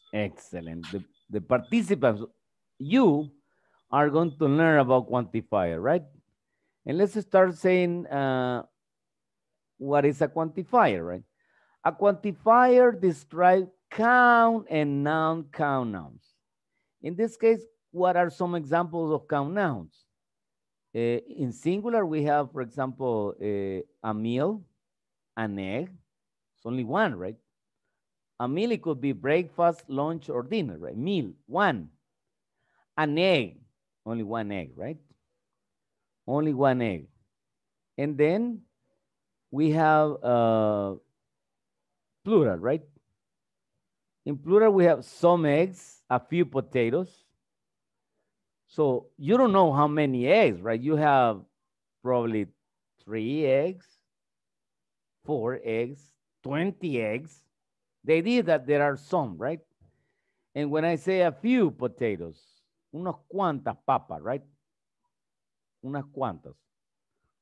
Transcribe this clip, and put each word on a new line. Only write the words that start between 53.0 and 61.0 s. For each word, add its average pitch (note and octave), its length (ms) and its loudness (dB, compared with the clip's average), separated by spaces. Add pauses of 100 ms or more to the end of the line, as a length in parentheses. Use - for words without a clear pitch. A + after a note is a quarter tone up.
three A#2 440 -6
eggs, D#3 400 -2 (1400)
four B2+ 400 -4
eggs, A#2+ 480 -6 (300)
twenty D#3 580 -4
eggs. A2+ 420 -8 (600)
The D#3 100 2
idea A3 260 2
is F#3 60 0
that D3+ 200 0
there C#3+ 160 2
are C#3+ 140 0
some, C3+ 420 -4
right? D3 220 -6 (920)
And D3 160 -4
when D#3 140 -2
I E3+ 120 0
say F#3 260 0